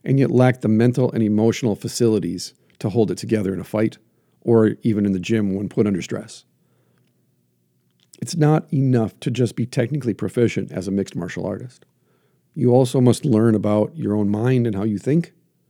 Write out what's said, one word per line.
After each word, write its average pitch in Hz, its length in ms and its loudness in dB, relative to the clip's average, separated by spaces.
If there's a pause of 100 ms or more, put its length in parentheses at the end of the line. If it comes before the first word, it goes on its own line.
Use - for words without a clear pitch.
and 135 160 2
yet 131 100 2
lack 127 300 4
the 110 80 -2
mental 120 420 2
and 113 140 -2
emotional 107 500 0
facilities 92 800 -2 (240)
to 110 100 -4
hold 104 220 0
it - 80 -6
together 101 340 -2
in 92 60 -6
a 90 60 -10
fight 107 340 -2 (440)
or 110 400 4
even 107 220 0
in 101 60 2
the 95 80 0
gym 101 380 -2
when 101 120 -4
put 107 200 0
under 92 120 -2
stress. - 440 -12 (1800)
It's - 140 -8
not 151 360 2
enough 127 480 0
to 143 120 -4
just 120 240 -2
be 120 100 -4
technically 123 480 -4
proficient 113 560 -2
as 92 160 -8
a 95 60 -4
mixed 98 240 -2
martial 90 280 -8
artist. 98 400 -10 (720)
You 123 180 2
also 127 280 4
must 123 240 4
learn 110 320 4
about 104 400 0
your 104 180 -4
own 104 140 0
mind 117 400 0
and 101 80 -4
how 98 80 -4
you 104 140 -2
think, 160 360 -2 (360)